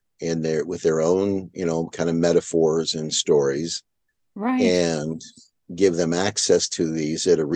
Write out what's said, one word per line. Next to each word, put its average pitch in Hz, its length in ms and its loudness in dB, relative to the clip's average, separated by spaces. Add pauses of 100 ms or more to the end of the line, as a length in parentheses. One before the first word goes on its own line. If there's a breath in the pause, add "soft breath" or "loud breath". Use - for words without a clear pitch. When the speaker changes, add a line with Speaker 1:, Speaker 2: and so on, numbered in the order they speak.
(200)
Speaker 1:
in 82 220 -2
their, 80 220 -2
with 87 180 -8
their 80 180 2
own, 95 540 0
you 92 100 -6
know, 82 240 -2
kind 85 220 -2
of 85 60 0
metaphors 82 800 2
and 78 180 -6 (120)
stories, 73 580 0 (520)
Speaker 2:
Right. 247 260 -2
Speaker 1:
and 82 640 0 (520)
give 92 220 4
them 82 160 0
access 92 560 0
to 82 240 -2
these 80 340 -4
at 85 140 4
a 73 160 -2